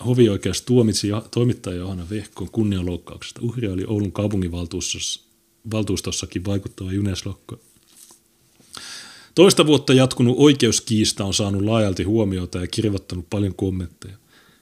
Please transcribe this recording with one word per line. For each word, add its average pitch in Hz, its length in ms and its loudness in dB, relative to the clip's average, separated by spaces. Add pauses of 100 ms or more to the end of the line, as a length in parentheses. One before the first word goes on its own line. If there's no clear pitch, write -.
hovioikeus 107 560 2
tuomitsi 110 460 2
jo-, 107 220 -4
toimittaja 117 460 -2
Johanna 90 340 -8
Vehkon 98 400 -10
kunnianloukkauksesta. 90 920 -4
Uhri 120 260 -4
oli 92 180 -4
Oulun 104 260 -2
kaupunginvaltuustossa-, 87 1080 -4 (520)
valtuustossakin 98 720 -4
vaikuttava 95 480 -6
Junes 98 340 -4
Lokko. - 340 -12 (1700)
Toista 180 320 6
vuotta 139 260 4
jatkunut 131 460 4
oikeuskiista 113 840 4
on 98 100 -2
saanut 98 280 0
laajalti 104 400 2
huomiota 95 580 -2
ja 90 60 -4
kirvoittanut 95 640 -6
paljon 101 240 -2
kommentteja. 95 640 -6 (460)